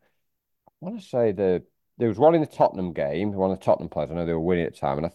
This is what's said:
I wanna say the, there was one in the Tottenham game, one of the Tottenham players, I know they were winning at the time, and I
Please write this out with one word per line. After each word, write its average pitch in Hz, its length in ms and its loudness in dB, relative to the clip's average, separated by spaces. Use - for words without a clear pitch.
I - 40 -20
wanna 196 200 -12
say 120 300 0
the, 92 340 0
there 120 120 0
was 101 100 -4
one 160 160 6
in 160 60 2
the 139 60 -2
Tottenham 92 460 0
game, 78 400 -2
one 95 180 0
of 92 80 -4
the - 60 -20
Tottenham 82 240 2
players, 76 220 -6
I 82 40 -8
know 85 100 -2
they 85 80 -2
were 82 60 -2
winning 85 260 0
at - 80 -6
the - 60 -20
time, 69 180 -2
and 78 100 -2
I - 80 -8